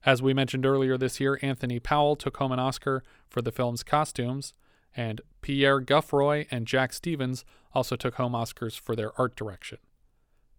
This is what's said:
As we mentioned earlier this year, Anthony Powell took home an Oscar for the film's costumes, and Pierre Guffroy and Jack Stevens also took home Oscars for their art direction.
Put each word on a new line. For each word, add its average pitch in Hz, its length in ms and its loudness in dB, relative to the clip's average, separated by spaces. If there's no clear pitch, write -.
As 131 160 4
we 135 140 2
mentioned 131 320 0
earlier 135 320 2
this 127 220 -2
year, 135 200 0
Anthony 127 380 -2
Powell 147 380 2
took - 220 -6
home 135 120 -2
an 127 80 -2
Oscar 131 440 -2
for - 120 -4
the 117 120 -2
film's 120 320 -2
costumes, 139 680 -2
and 113 240 -4
Pierre 139 400 4
Guffroy 147 680 2
and 117 160 -4
Jack 131 260 2
Stevens 131 520 -4
also 131 220 0
took 120 200 -4
home 123 180 -2
Oscars 117 460 -6
for - 180 -4
their 110 240 -2
art 123 160 0
direction. 107 420 -12